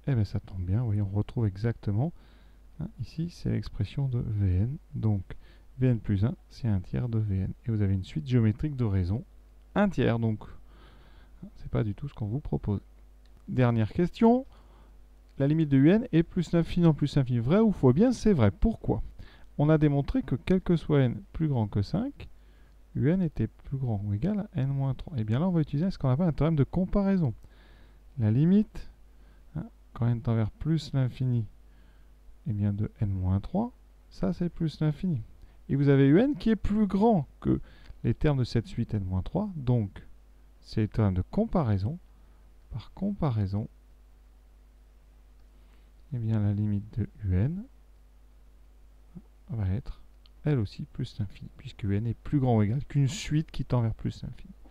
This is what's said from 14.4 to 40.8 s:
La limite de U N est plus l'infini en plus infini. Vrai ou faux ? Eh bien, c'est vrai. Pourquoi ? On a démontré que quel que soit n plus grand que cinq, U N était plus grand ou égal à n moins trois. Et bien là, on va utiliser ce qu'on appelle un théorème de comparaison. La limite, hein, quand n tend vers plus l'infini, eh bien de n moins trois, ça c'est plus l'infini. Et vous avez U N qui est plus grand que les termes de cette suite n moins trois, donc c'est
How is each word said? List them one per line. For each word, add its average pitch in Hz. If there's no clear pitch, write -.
La 139
limite 156
de 135
U 143
N 220
est 160
plus -
l'infini 170
en 160
plus 143
infini. 127
Vrai 139
ou 220
faux ? 131
Eh -
bien, 233
c'est 214
vrai. 110
Pourquoi ? -
On 147
a 156
démontré 147
que -
quel 185
que 175
soit 147
n 123
plus 160
grand 120
que 104
cinq, 247
U 123
N 190
était 143
plus -
grand 117
ou 101
égal 196
à 139
n 135
moins 135
trois. -
Et 110
bien 110
là, 170
on 190
va 170
utiliser 151
ce -
qu'on 139
appelle 147
un 156
théorème 160
de 139
comparaison. 185
La 107
limite, 175
hein, 170
quand 120
n 120
tend 117
vers 110
plus -
l'infini, 123
eh 107
bien 101
de 101
n 104
moins 95
trois, 226
ça -
c'est 175
plus 160
l'infini. 151
Et 139
vous 143
avez 139
U 143
N 269
qui 175
est 220
plus 208
grand 196
que 135
les 120
termes 147
de 127
cette 113
suite -
n 101
moins 92
trois, 202
donc 123
c'est -